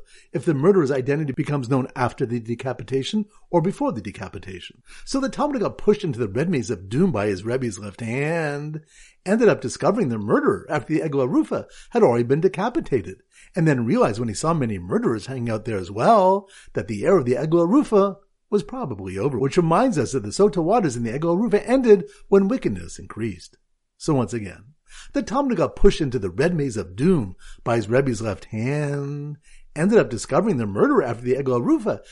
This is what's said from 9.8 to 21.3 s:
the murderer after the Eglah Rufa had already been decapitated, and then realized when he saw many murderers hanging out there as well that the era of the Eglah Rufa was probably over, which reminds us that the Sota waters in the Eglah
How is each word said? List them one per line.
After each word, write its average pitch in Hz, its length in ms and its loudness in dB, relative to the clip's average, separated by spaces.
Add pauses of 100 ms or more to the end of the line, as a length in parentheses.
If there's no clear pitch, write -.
the 113 80 -2
murderer 180 500 0
after 151 240 -4
the 156 100 0
Eglah 139 260 0
Rufa 240 380 -2 (240)
had 233 120 4
already 123 220 6
been 143 180 0
decapitated, 113 800 -2 (340)
and 160 100 2
then 127 200 2
realized 156 320 2
when 120 100 -4
he 101 60 -6
saw 160 180 -2
many 117 260 -2
murderers 113 480 -2
hanging 123 220 -6
out 110 160 -4
there 113 140 -4
as 92 120 -8
well 190 560 4 (280)
that - 140 -4
the 110 180 -4
era 185 140 6
of 123 40 -2
the 123 140 2
Eglah 165 280 2
Rufa 202 520 2 (320)
was 208 120 2
probably 98 540 -8
over, 123 220 -2
which 135 180 0
reminds 180 400 2
us 117 160 0
that 131 120 -2
the 104 40 -6
Sota 190 340 2
waters 170 320 2
in 120 100 -4
the 113 100 -4
Eglah 170 220 0